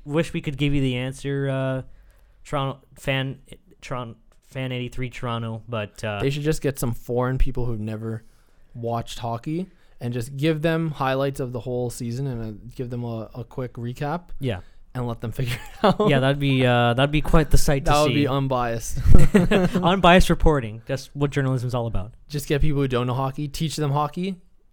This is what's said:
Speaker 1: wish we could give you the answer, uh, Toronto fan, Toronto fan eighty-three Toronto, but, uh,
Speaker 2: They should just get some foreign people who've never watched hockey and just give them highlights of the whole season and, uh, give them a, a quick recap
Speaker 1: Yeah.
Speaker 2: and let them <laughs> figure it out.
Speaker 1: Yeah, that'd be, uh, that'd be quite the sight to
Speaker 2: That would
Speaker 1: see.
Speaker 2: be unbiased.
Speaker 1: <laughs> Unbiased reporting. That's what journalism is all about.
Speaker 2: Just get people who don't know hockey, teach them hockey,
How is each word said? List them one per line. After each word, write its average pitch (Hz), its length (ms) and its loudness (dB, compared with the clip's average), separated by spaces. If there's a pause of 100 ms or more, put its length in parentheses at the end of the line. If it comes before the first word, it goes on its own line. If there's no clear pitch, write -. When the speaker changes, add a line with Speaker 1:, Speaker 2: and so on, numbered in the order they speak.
Speaker 1:
wish 151 300 -2
we - 80 -6
could 139 160 -8
give 143 160 0
you 143 80 0
the 127 140 -2
answer, 139 520 -6
uh, 131 340 -4 (600)
Toronto 135 420 -8 (100)
fan, 135 420 -6 (420)
Toronto 123 360 -12 (260)
fan 131 300 -10
eighty-three 123 380 -8
Toronto, 113 580 -8
but, 110 340 -8
uh, 104 180 -6
Speaker 2:
They 135 100 -2
should 147 120 -6
just 151 180 -2
get 139 160 -4
some 120 160 -4
foreign 123 460 -4
people 120 280 0
who've 120 120 -4
never 110 460 -8 (500)
watched 117 460 -8
hockey 156 480 -8 (320)
and 120 140 -6
just 127 220 -8
give 156 260 0
them 165 300 0
highlights 135 480 -2
of 123 120 -6
the 123 80 -8
whole 123 300 -6
season 120 360 -8
and, 120 160 -6
uh, 110 160 -10 (160)
give 123 160 -8
them 120 140 -8
a, 113 300 -10
a 123 100 -12
quick - 300 -10
recap 143 540 -8 (100)
Speaker 1:
Yeah. 117 220 -4 (340)
Speaker 2:
and 123 120 -6
let 120 140 -8
them 113 120 -8
<laughs> - 60 -8
figure 120 180 -4
it - 280 -6
out. 208 240 2
Speaker 1:
Yeah, 139 120 2
that'd 139 180 0
be, 139 280 2
uh, 120 280 2
that'd 139 180 0
be 151 80 2
quite 156 300 4
the - 80 10
sight 139 260 4
to 160 60 0
Speaker 2:
That 147 120 4
would 151 60 2
Speaker 1:
see. 127 60 0
Speaker 2:
be 143 140 2
unbiased. 127 680 -2 (360)
Speaker 1:
<laughs> - 0 - (400)
Unbiased 180 560 6
reporting. 120 560 2
That's - 280 -8
what 143 160 -2
journalism 131 380 -2
is 117 60 -4
all 120 120 -2
about. 101 280 -4 (140)
Speaker 2:
Just 147 200 -8
get 143 140 0
people 139 180 4
who 139 80 0
don't 123 180 -2
know 123 80 -2
hockey, 135 340 -6
teach 151 280 -6
them 151 140 -4
hockey, 151 460 -4 (360)